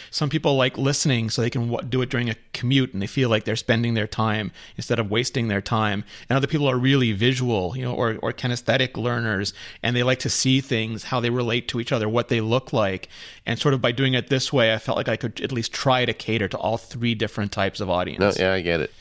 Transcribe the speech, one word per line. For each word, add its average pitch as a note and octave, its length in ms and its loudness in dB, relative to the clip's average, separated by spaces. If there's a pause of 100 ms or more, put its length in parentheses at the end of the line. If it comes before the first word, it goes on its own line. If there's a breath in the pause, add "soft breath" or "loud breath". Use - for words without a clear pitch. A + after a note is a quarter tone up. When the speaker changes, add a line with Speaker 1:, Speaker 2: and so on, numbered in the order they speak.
Speaker 1:
Some D3 200 -2
people D3 260 2
like C3 220 2
listening C3+ 520 0
so A#2+ 120 -2
they B2+ 100 0
can A#2+ 180 -2
w-, A#2 180 -4
do B2+ 140 0
it B2 80 -2
during A#2+ 220 -2
a A2 40 -6 (160)
commute C3 420 2
and F#2+ 80 -4
they G2 60 -2
feel B2+ 220 0
like G#2+ 140 2
they're A2 120 -2
spending A#2 380 2
their G#2+ 140 0
time G#2+ 440 -2 (240 loud breath)
instead - 220 -2
of G#2 140 -2
wasting A#2 380 0
their G2+ 120 0
time. G#2 420 0 (260 loud breath)
And B2 60 2
other C#3 120 2
people C#3+ 200 0
are B2+ 100 2
really B2+ 340 4
visual, A#2 680 0
you C3 60 -4
know, B2 100 -4
or, A2+ 300 -2
or B2 100 -2
kinesthetic B2 640 -2
learners, A2+ 560 -2 (300 loud breath)
and B2 120 0
they B2 80 2
like B2+ 160 2
to - 100 -2
see C3 320 2
things, A2+ 440 -4
how B2+ 140 -2
they A#2 100 0
relate A#2+ 380 0
to A#2+ 120 -2
each A#2+ 120 -6
other, A2 180 0
what A#2 200 0
they A#2 120 2
look A#2 320 0
like. G2 340 0 (380 loud breath)
And A#2 140 -2
sort C#3 160 2
of B2 60 0
by A#2+ 100 2
doing C3 240 0
it A#2+ 140 0
this C3 220 0
way, A2+ 220 4
I A2 60 0
felt - 180 -2
like B2+ 120 -2
I A2 60 0
could A2+ 260 -6
at B2 100 -4
least A#2 220 -4
try B2+ 320 2
to A2+ 80 0
cater A#2 340 -2
to - 100 -6
all A2 200 -2
three A#2 360 -2
different G#2 380 -4
types G2 280 -2
of F#2+ 120 -2
audience. F2 280 -2
Speaker 2:
No, G2 160 4
yeah, F#2 180 2
I F#2+ 80 0
get E2+ 180 2
it. - 220 -4